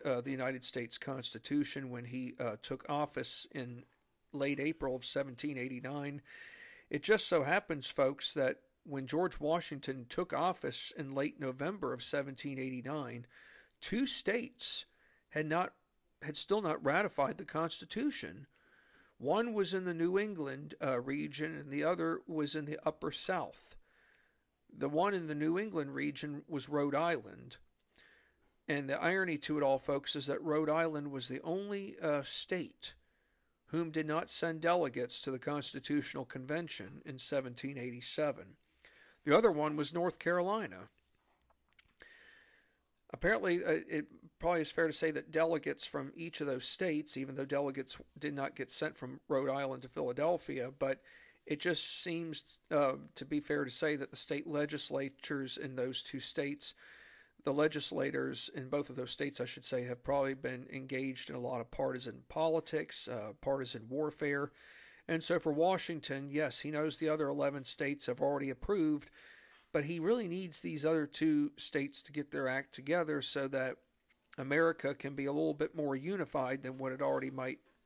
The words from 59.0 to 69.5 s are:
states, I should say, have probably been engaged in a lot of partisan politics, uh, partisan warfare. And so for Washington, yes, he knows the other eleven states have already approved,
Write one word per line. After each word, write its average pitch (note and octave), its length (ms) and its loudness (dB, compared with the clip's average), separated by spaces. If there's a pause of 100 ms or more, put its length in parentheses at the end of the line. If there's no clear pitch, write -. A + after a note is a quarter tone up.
states, C#3+ 280 -2
I B2 60 0
should B2+ 200 -8
say, B2 200 0
have B2 180 -6
probably C3+ 320 2
been B2+ 360 -6
engaged C3 580 -4
in C#3 60 -6
a B2+ 40 -4
lot B2 220 -2
of A#2+ 100 -8
partisan B2+ 560 -2
politics, D#3+ 800 0
uh, G#2+ 240 -6 (100)
partisan C3 480 0
warfare. C#3+ 600 0 (560)
And E3 160 2
so E3+ 160 4
for D#3 140 4
Washington, D#3 760 2
yes, C#3+ 300 2
he D3+ 120 -2
knows D3+ 260 2
the D#3 120 2
other D#3 200 4
eleven C#3+ 340 2
states C#3+ 440 -2
have B2 140 0
already C#3 280 4
approved, D#3 600 2 (640)